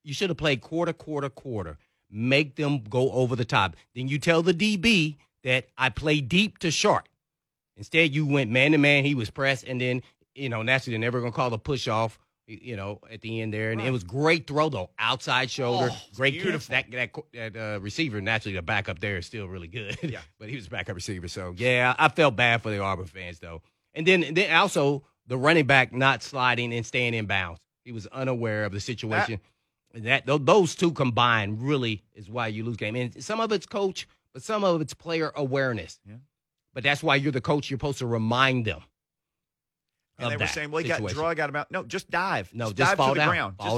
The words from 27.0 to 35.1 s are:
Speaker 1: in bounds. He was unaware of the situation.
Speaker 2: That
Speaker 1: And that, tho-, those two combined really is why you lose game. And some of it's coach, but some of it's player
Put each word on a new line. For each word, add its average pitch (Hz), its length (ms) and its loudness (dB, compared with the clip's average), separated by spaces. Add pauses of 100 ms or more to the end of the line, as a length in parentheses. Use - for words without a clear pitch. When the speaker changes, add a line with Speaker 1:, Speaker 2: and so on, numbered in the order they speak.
Speaker 1:
in 110 120 -2
bounds. 92 340 -4 (240)
He 123 80 -16
was 110 160 -10
unaware 117 560 -4
of 101 80 -4
the 101 80 -6
situation. 117 540 -4
Speaker 2:
That 101 80 -8 (520)
Speaker 1:
And 110 120 -12
that, 135 200 0
tho-, 143 120 2
those 165 380 4
two 170 160 2
combined 117 720 2
really 127 400 -2 (100)
is 101 160 -20
why 117 180 -4
you 110 160 -6
lose 117 140 -6
game. 110 180 -6
And 127 280 -6
some 220 160 -6
of 226 120 0
it's 196 140 0
coach, 202 420 -4 (260)
but 131 100 -16
some 214 200 -2
of 175 180 4
it's 147 120 -6
player 165 420 -4